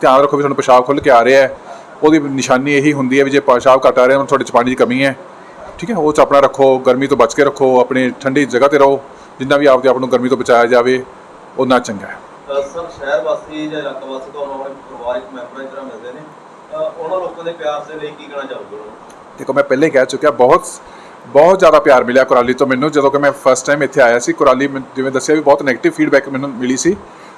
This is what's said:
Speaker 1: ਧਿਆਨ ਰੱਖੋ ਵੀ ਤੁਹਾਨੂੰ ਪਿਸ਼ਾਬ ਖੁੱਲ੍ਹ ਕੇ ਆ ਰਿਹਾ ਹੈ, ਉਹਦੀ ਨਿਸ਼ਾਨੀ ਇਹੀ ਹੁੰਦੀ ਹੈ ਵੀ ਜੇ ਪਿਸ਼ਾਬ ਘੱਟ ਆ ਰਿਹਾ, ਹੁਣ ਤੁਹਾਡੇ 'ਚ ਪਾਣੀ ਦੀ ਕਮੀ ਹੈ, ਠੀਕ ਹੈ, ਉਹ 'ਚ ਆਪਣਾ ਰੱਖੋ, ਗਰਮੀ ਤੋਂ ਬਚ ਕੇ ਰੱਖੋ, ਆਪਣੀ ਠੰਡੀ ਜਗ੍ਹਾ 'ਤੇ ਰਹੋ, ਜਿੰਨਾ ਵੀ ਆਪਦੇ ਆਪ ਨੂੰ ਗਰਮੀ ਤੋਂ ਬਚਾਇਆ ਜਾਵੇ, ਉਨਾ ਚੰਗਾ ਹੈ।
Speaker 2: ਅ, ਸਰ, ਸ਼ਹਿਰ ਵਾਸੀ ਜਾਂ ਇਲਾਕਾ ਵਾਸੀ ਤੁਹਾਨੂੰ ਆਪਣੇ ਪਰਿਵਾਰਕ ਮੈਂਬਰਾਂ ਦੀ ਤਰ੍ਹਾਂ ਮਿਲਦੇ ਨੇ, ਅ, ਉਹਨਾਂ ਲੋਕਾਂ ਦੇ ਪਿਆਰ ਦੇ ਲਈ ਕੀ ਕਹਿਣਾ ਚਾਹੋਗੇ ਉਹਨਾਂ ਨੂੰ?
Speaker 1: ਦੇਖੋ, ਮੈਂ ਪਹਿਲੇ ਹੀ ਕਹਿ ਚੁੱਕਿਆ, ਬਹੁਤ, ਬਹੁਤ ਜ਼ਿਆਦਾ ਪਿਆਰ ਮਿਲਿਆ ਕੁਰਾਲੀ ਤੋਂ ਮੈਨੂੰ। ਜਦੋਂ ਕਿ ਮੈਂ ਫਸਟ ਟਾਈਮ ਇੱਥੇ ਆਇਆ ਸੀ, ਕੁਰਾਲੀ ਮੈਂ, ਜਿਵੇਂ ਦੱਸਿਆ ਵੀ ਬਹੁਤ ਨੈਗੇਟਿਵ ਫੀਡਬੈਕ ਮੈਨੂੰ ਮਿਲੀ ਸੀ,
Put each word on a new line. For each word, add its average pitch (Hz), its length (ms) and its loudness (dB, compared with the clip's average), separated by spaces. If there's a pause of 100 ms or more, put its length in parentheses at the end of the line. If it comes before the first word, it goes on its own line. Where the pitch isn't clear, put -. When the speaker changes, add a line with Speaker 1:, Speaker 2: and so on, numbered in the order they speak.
Speaker 1:
ਧਿਆਨ 139 200 4
ਰੱਖੋ 143 160 0
ਵੀ 139 40 -2
ਤੁਹਾਨੂੰ 139 140 -2
ਪਿਸ਼ਾਬ 123 300 4
ਖੁੱਲ੍ਹ 143 160 -2
ਕੇ 147 80 0
ਆ 123 140 6
ਰਿਹਾ 135 180 4
ਹੈ, - 160 -2 (460)
ਉਹਦੀ 156 160 4
ਨਿਸ਼ਾਨੀ 139 540 -2
ਇਹੀ 143 200 2
ਹੁੰਦੀ 135 260 0
ਹੈ 139 40 4
ਵੀ 135 80 -2
ਜੇ 143 80 2
ਪਿਸ਼ਾਬ 131 480 2
ਘੱਟ 127 120 2
ਆ 123 80 4
ਰਿਹਾ, 135 100 2
ਹੁਣ 139 80 -2
ਤੁਹਾਡੇ 135 180 0
'ਚ - 80 -10
ਪਾਣੀ 123 180 2
ਦੀ 127 60 -4
ਕਮੀ 127 280 0
ਹੈ, 135 120 -2 (640)
ਠੀਕ 175 120 -12
ਹੈ, 233 60 -4
ਉਹ 151 180 -2
'ਚ 151 60 0
ਆਪਣਾ 139 200 4
ਰੱਖੋ, 135 400 2
ਗਰਮੀ 127 280 0
ਤੋਂ 135 100 0
ਬਚ 117 160 2
ਕੇ 143 100 0
ਰੱਖੋ, 135 360 2
ਆਪਣੀ 127 320 0 (100)
ਠੰਡੀ 139 240 0
ਜਗ੍ਹਾ 123 220 0
'ਤੇ 147 100 2
ਰਹੋ, 139 240 4 (380)
ਜਿੰਨਾ 139 180 0
ਵੀ 143 80 0
ਆਪਦੇ 131 240 4
ਆਪ 123 80 2
ਨੂੰ 127 140 -4
ਗਰਮੀ 123 180 0
ਤੋਂ 127 80 0
ਬਚਾਇਆ 120 280 2
ਜਾਵੇ, 123 380 2 (540)
ਉਨਾ 127 220 0
ਚੰਗਾ 101 280 -10
ਹੈ। - 120 -16 (400)
Speaker 2:
ਅ, - 20 -6
ਸਰ, 165 260 -12 (120)
ਸ਼ਹਿਰ 151 240 -4
ਵਾਸੀ 151 440 -8
ਜਾਂ 151 120 -8
ਇਲਾਕਾ 135 260 -12
ਵਾਸੀ 135 260 -14
ਤੁਹਾਨੂੰ 139 280 -12
ਆਪਣੇ 139 140 -12
ਪਰਿਵਾਰਕ - 500 -12 (100)
ਮੈਂਬਰਾਂ 127 300 -16
ਦੀ 135 80 -14
ਤਰ੍ਹਾਂ 139 140 -16
ਮਿਲਦੇ 147 280 -18
ਨੇ, 151 60 -18
ਅ, - 760 -12
ਉਹਨਾਂ 165 220 -6
ਲੋਕਾਂ 170 240 -12
ਦੇ 165 80 -8
ਪਿਆਰ 151 360 -8
ਦੇ 156 120 -14
ਲਈ 151 120 -10
ਕੀ 147 120 -20
ਕਹਿਣਾ 139 200 -14
ਚਾਹੋਗੇ 113 320 -14
ਉਹਨਾਂ 107 100 -16
ਨੂੰ? 107 100 -20 (420)
Speaker 1:
ਦੇਖੋ, 135 160 -8
ਮੈਂ 139 100 0
ਪਹਿਲੇ 135 220 0
ਹੀ 156 60 0
ਕਹਿ 131 140 2
ਚੁੱਕਿਆ, 135 260 -2
ਬਹੁਤ, 131 320 2 (640)
ਬਹੁਤ 160 320 4
ਜ਼ਿਆਦਾ 180 200 6
ਪਿਆਰ 131 240 4
ਮਿਲਿਆ 123 200 2
ਕੁਰਾਲੀ 127 300 2
ਤੋਂ 131 140 0
ਮੈਨੂੰ। 131 240 -2
ਜਦੋਂ 139 200 0
ਕਿ 143 60 -2
ਮੈਂ 143 140 2
ਫਸਟ 131 360 0
ਟਾਈਮ 147 160 0
ਇੱਥੇ 139 180 -2
ਆਇਆ 120 180 4
ਸੀ, - 140 -4
ਕੁਰਾਲੀ 139 340 0
ਮੈਂ, 135 140 -8 (140)
ਜਿਵੇਂ 135 160 -4
ਦੱਸਿਆ 131 240 0
ਵੀ 156 60 -2
ਬਹੁਤ 143 220 2
ਨੈਗੇਟਿਵ 139 280 -2
ਫੀਡਬੈਕ 143 380 0
ਮੈਨੂੰ 139 200 -8
ਮਿਲੀ 127 280 -4
ਸੀ, 165 180 -2 (420)